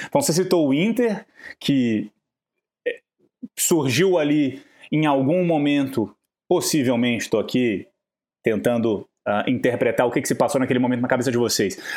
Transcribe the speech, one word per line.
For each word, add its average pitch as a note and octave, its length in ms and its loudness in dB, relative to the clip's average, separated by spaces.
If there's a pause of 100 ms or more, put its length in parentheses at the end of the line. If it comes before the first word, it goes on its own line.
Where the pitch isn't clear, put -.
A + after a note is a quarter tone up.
Então C#3+ 140 2
você - 100 0
citou F3 360 2
o C3 40 2
Inter, A3 540 0 (340)
que, A#2 500 0 (800)
eh, - 120 -8 (580)
surgiu D#3+ 580 2
ali D3 460 0 (280)
em D#3 140 0
algum D3 400 2
momento, C#3+ 720 0 (340)
possivelmente, B2 800 0
tô A2+ 100 0
aqui A2 480 0 (580)
tentando, A2+ 600 0 (220)
ah, G#2 220 -2
interpretar B2 580 0
o A#2+ 60 -2
que C#3+ 100 -2
que - 60 -8
se C3 80 -2
passou B2+ 240 0
naquele C3 180 0
momento B2 220 0
na B2 80 -2
cabeça B2 240 0
de A#2 40 -2
vocês. A2 400 0 (200)